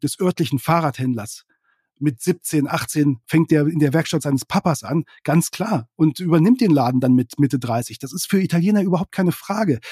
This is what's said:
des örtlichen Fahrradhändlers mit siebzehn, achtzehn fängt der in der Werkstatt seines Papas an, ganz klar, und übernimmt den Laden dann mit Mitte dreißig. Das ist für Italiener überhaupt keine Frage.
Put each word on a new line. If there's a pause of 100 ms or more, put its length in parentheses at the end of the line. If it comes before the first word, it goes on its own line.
des
örtlichen
Fahrradhändlers (540)
mit
siebzehn,
achtzehn
fängt
der
in
der
Werkstatt
seines
Papas
an, (200)
ganz
klar,
und
übernimmt
den
Laden
dann
mit
Mitte
dreißig.
Das
ist
für
Italiener
überhaupt
keine
Frage. (120)